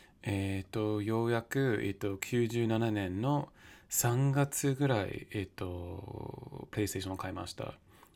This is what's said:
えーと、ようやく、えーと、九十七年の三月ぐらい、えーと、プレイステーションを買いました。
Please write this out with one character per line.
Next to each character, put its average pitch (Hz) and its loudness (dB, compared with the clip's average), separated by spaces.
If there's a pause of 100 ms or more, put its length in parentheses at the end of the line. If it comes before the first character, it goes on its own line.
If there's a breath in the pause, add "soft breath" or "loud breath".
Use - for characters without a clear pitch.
(220 loud breath)
え 98 -2
ー - -18
と、 107 0
よ 113 2
う 120 2
や 117 2
く、 131 0
え 101 0
ー - -8
と、 98 -4
九 120 2
十 113 2
七 113 2
年 98 0
の 143 0 (380 loud breath)
三 127 4
月 139 2
ぐ 139 4
ら 107 4
い、 - -6
え 104 -2
ー - -2
と、 - -8
プ - -6
レ 107 2
イ 98 2
ス - -4
テ 98 -4
ー - -2
シ 95 -6
ョ 95 -4
ン - -4
を - -6
買 92 -6
い - -6
ま 90 -6
し - -12
た。 - -6 (420 loud breath)